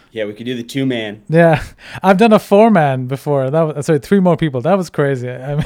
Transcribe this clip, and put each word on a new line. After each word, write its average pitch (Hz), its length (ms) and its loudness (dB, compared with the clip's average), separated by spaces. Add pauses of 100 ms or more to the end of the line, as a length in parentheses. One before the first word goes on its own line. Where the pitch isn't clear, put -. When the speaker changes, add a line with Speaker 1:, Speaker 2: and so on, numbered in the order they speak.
(140)
Speaker 1:
Yeah, 110 120 -6
we 104 80 -8
could 113 120 -14
do 127 100 -6
the 117 80 -8
two-man. 120 640 -6
Speaker 2:
Yeah, 160 360 2 (200)
<laughs> - 200 -16
I've 190 140 4
done 220 160 4
a 202 60 6
four-man 160 680 2
before. 135 420 -4
That 156 140 0
was, 143 240 -6
sorry, 160 100 2
three 202 220 2
more 180 180 2
people. 131 240 -4
That 160 160 0
was 180 140 -6
crazy. 139 360 -2
I 127 280 -8
mean, 151 100 -2